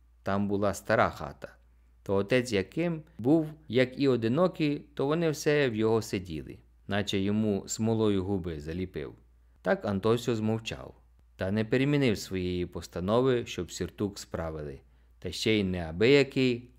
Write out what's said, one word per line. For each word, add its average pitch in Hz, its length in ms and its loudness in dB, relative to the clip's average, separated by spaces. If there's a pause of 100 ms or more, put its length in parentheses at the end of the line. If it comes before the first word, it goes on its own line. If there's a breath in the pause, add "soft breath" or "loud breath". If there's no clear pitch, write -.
(220)
Там 101 260 0
була 101 260 0
стара 107 360 2
хата. - 380 -12 (540)
То 101 120 -2
отець 117 380 0
Яким 160 500 -2 (160)
був, 156 280 4 (220)
як 127 320 2
і 139 80 4
одинокий, 143 680 2
то - 280 -6
вони 160 240 2
все 147 400 2
в 110 40 -4
його 110 280 4
сиділи, 87 560 -6 (300)
наче 101 300 0
йому 104 480 2
смолою 110 580 2
губи 90 360 -4
заліпив. 78 540 -8 (480)
Так - 220 0
Антосю 113 520 0
змовчав, 110 580 -4 (420)
та 95 140 -2
не 110 140 0
перемінив 131 540 2
своєї 90 480 -4
постанови, 113 800 0
щоб - 260 -8
сіртук 101 460 -6
справили. 78 600 -8 (380)
Та 90 140 -10
ще - 200 0
й 104 120 2
не 90 240 -4
абиякий, 127 920 2